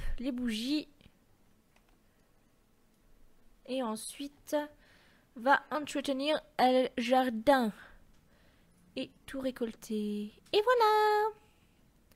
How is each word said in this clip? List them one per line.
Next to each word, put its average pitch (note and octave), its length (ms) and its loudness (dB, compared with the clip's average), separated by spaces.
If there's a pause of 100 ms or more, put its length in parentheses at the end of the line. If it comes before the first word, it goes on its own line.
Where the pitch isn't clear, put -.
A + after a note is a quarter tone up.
(200)
les B3 140 -6
bougies. B3 560 -4 (2750)
Et C4 140 -4
ensuite, B3 760 -8 (800)
va C4 340 2
entretenir C#4+ 720 -4 (180)
le B3+ 380 4
jardin. B3 760 2 (1300)
Et C4 140 -10 (140)
tout C4+ 140 -12
récolter. G#3+ 920 -6 (180)
Et G4+ 100 4
voilà. G#4+ 680 4 (880)